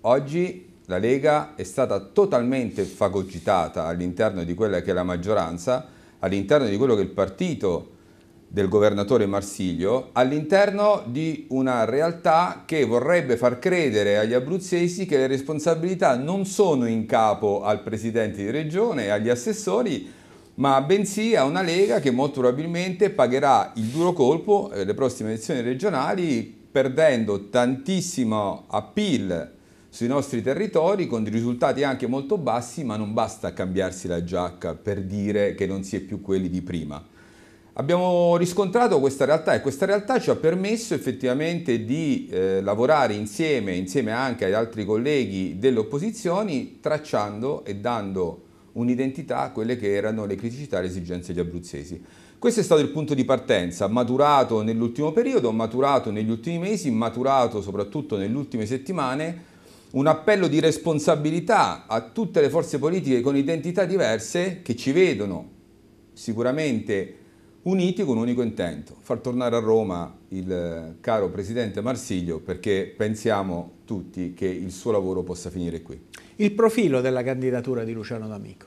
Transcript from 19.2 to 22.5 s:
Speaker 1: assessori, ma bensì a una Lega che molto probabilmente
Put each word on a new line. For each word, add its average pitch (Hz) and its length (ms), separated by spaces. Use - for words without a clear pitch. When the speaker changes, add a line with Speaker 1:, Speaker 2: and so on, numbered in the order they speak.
Speaker 1:
assessori, 190 800
ma 135 260
bensì 208 520
a 156 80
una 156 200
Lega 196 360
che 139 140
molto 139 280
probabilmente 170 680